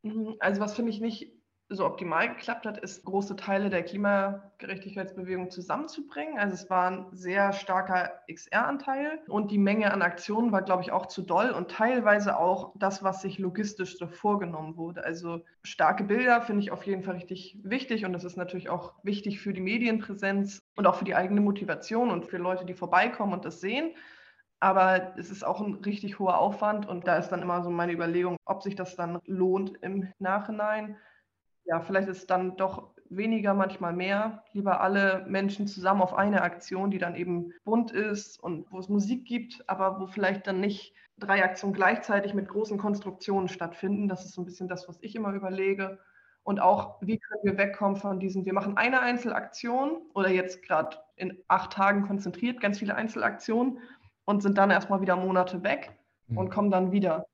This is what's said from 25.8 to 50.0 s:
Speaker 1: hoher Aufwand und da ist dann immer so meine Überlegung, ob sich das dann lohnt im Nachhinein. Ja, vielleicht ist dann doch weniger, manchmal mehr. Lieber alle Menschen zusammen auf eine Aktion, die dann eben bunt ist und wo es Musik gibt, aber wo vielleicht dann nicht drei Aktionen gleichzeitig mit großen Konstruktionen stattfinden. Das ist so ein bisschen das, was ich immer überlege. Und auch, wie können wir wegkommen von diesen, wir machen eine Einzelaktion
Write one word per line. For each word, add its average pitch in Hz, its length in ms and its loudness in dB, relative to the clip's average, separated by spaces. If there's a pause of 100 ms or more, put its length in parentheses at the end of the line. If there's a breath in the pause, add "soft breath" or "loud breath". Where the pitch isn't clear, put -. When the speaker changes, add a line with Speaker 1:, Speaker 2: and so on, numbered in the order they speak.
Speaker 1:
hoher 185 180 4
Aufwand 208 480 2
und 180 220 -4
da 170 80 6
ist 156 140 0
dann 170 120 -4
immer 175 220 0
so 175 60 -4
meine 175 220 0
Überlegung, 170 520 0
ob 190 180 -4
sich 196 140 -6
das 185 180 -8
dann 175 300 -6
lohnt 190 480 0 (100)
im 185 380 -4
Nachhinein. 208 760 -2 (720 loud breath)
Ja, 165 120 2
vielleicht 190 260 0
ist 185 240 -8
dann 185 260 2
doch - 380 -4 (160)
weniger, 202 420 2
manchmal 190 400 2
mehr. 202 600 0
Lieber 196 280 2
alle 190 460 4
Menschen 196 400 0
zusammen 190 340 2
auf 185 140 4
eine 196 280 4
Aktion, 185 500 -2
die 190 60 -2
dann 175 180 -2
eben 175 340 -2 (140 loud breath)
bunt 226 260 2
ist 208 500 -4
und 170 300 -8
wo 185 80 -10
es 185 100 -10
Musik 208 360 2
gibt, - 440 -6
aber 190 300 0
wo 190 80 -4
vielleicht 196 400 0
dann 190 140 0
nicht 202 340 -2 (240 soft breath)
drei 196 240 4
Aktionen 185 320 0
gleichzeitig 202 600 2
mit 196 120 -2
großen 214 320 -2
Konstruktionen 202 680 -2
stattfinden. 196 580 -2
Das 185 180 -2
ist - 100 -18
so 180 80 -8
ein - 20 -4
bisschen 180 240 -10
das, 180 200 -8
was 175 120 -18
ich 214 160 -10
immer 208 160 -2
überlege. 190 640 -2 (460 loud breath)
Und 202 160 0
auch, - 420 4
wie 208 160 0
können - 240 -8
wir 196 160 2
wegkommen 202 380 2
von 196 240 -4
diesen, 190 240 -2
wir 190 80 0
machen 196 240 0
eine 254 240 4
Einzelaktion 247 1040 -2 (120)